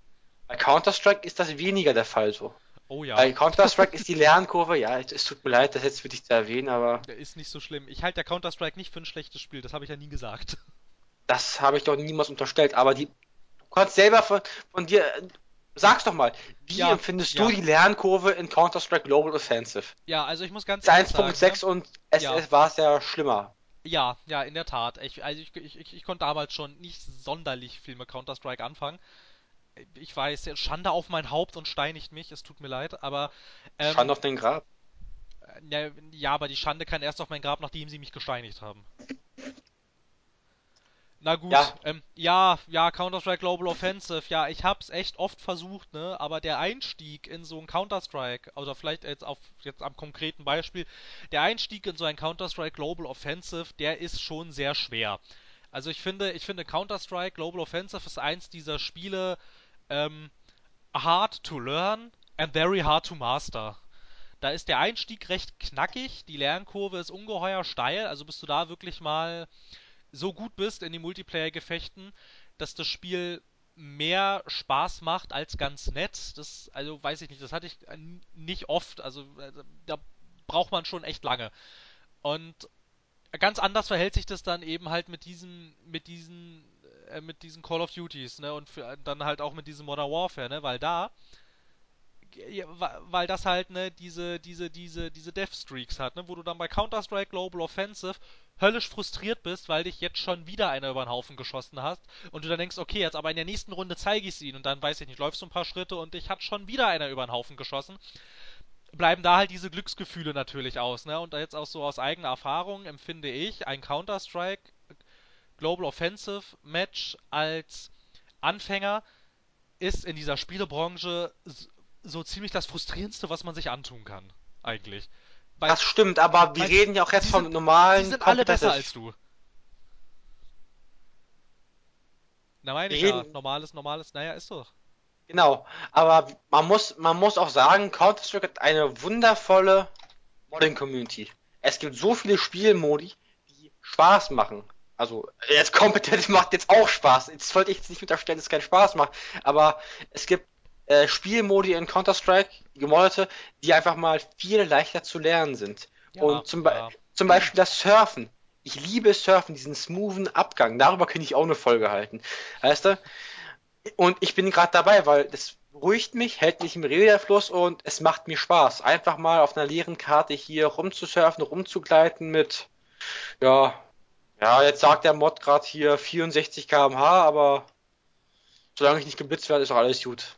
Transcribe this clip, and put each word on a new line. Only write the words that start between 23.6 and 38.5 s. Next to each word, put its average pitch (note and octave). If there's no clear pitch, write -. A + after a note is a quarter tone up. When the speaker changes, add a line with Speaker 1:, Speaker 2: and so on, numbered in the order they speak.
Speaker 2:
Ja, C#3
ja, D3
in C#3
der E3
Tat. A#2+
Ich, -
also D3+
ich, -
ich, D3+
ich, -
ich F3
konnte E3+
damals D3
schon D3
nicht F3
sonderlich C3+
viel B2+
mit B2
Counter-Strike B2+
anfangen. D3
Ich D3
weiß, C#3+
Schande F3
auf E3
mein D#3
Haupt E3
und D#3
steinigt D#3
mich, D#3
es D3+
tut -
mir C#3+
leid, C3
aber, C#3+
ähm, D3+
Speaker 1:
Schande C3
auf C#3
dein C3+
Grab. A#2+
Speaker 2:
äh, -
ja, D3
ja, C#3+
aber D3
die C#3
Schande D#3
kann D#3
erst D3
auf -
mein D3+
Grab, C#3+
nachdem D3+
sie D3
mich C#3
gesteinigt B2